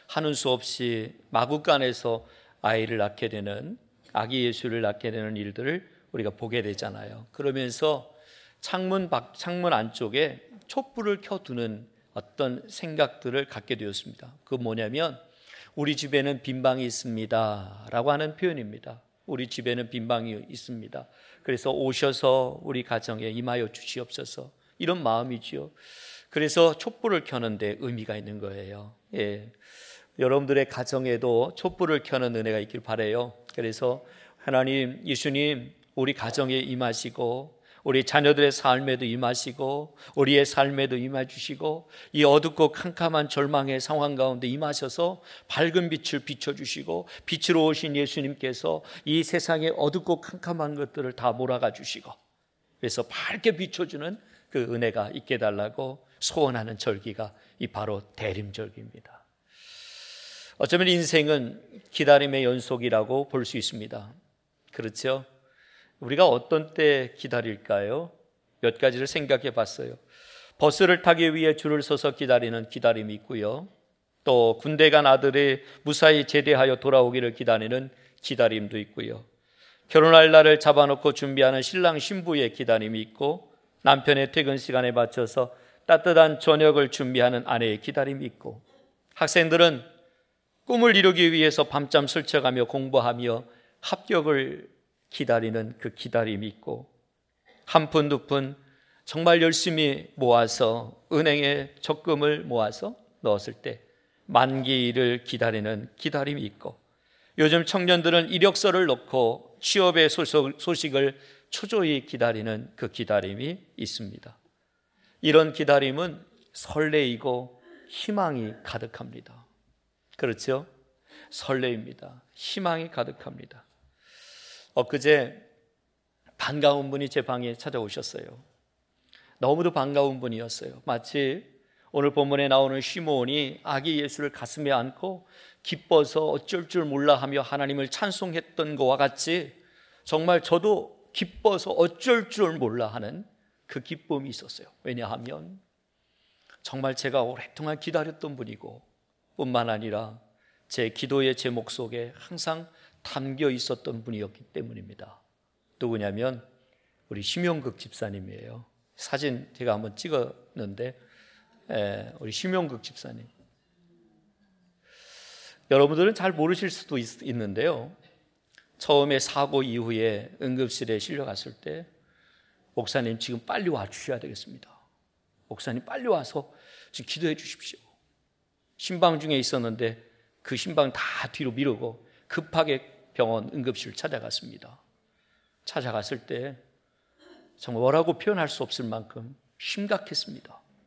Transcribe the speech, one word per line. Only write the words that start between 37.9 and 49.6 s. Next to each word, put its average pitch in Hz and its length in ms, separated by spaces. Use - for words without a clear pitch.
자녀들의 143 480
삶에도 131 540
임하시고 131 920
우리의 143 280
삶에도 139 520
임해주시고 135 920
이 147 100
어둡고 151 480
캄캄한 160 560
절망의 139 500
상황 147 380
가운데 131 320
임하셔서 147 760
밝은 170 440
빛을 151 340
비춰주시고 - 800
빛으로 165 400
오신 156 280
예수님께서 143 880
이 156 180
세상의 160 540